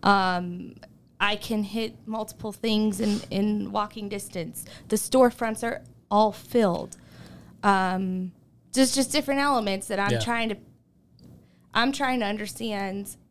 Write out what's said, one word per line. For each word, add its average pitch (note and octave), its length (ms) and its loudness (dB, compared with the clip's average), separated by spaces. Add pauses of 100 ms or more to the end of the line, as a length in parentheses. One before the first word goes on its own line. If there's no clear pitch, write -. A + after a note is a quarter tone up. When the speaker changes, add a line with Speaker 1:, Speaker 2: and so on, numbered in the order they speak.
Speaker 1:
Um, F3+ 720 0 (440)
I G3+ 160 2
can G#3+ 280 -4
hit A3 320 -6 (100)
multiple A3 480 -8
things G#3+ 480 0
in, G#3+ 180 2 (100)
in G3+ 440 0
walking G#3 360 -4
distance. G3+ 560 -10 (240)
The A3 80 2
storefronts A#3+ 640 4
are A#3 180 -4 (300)
all G#3 220 6
filled. - 640 0 (640)
Um, F#3 680 2 (420)
just, C4 220 4
just C4 160 2
different C#4 300 2
elements A3 460 0
that G3 120 -2
I'm G3+ 120 2
Speaker 2:
Yeah. - 80 2
Speaker 1:
trying A#3 300 -2
to, G3+ 80 -6 (1160)
I'm A#3+ 180 4
trying C4 280 0
to G#3+ 60 0
understand G3+ 920 -6 (160)